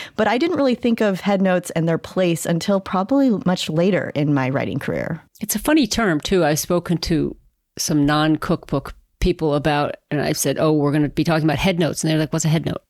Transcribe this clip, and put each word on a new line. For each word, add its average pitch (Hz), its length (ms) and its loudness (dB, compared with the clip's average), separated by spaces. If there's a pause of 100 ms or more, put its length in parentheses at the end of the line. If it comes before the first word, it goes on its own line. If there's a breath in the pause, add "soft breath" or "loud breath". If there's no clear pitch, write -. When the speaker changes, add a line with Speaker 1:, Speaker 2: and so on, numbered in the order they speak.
(160 loud breath)
Speaker 1:
But 214 100 2
I 220 120 2
didn't 330 180 0
really 269 180 2
think 233 260 0
of 196 200 0
head 196 220 0
notes 180 280 0
and 165 180 0
their 165 100 2
place 175 480 -2
until 180 340 0
probably 254 500 0 (140)
much 180 240 -2
later 170 460 0
in 147 200 2
my 131 140 0
writing 135 300 -2
career. 104 440 -6 (180)
Speaker 2:
It's - 140 -6
a 214 40 -4
funny 302 280 2
term, 190 340 0
too. 180 240 2
I've 147 140 2
spoken 175 400 -2
to 143 380 -2 (400)
some 151 300 0
non-cookbook 151 880 0 (240)
people 160 360 0
about, 147 420 0 (160)
and 151 80 0
I've - 160 -2
said, 139 200 -2
"Oh, 156 160 2
we're 147 200 2
gonna 147 160 2
be 151 160 -2
talking 160 200 0
about 151 140 2
head 180 220 0
notes." 156 240 -2
And 160 60 0
they're 156 80 2
like, 156 140 -2
"What's 165 120 -2
a 160 40 2
head 151 160 0
note?" - 260 -6